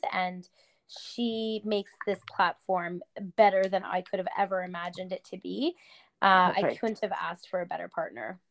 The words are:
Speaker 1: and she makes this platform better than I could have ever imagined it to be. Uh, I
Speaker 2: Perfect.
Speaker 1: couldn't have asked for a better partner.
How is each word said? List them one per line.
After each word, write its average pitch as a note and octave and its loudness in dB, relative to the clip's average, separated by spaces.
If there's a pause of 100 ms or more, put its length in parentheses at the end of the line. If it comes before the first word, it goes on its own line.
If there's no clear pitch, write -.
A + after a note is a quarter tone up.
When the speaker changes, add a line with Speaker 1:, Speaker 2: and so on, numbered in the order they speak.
(120)
Speaker 1:
and F3+ -4 (400)
she A3+ -4
makes G#3 -2 (140)
this G3+ -2 (100)
platform F3 -2 (360)
better F#3+ 8
than F#3+ 0
I F#3 -2
could F#3+ -4
have F#3 -6 (100)
ever F#3+ 0
imagined F3+ -8
it F3+ -8
to F#3+ -8
be. G#3 -4 (460)
Uh, F#3 8
I G3+ 4
Speaker 2:
Perfect. - 0
Speaker 1:
couldn't A3 0
have G3 -2
asked F3 -6
for F3+ -2
a F3 -6
better F3 -6
partner. E3+ -6 (140)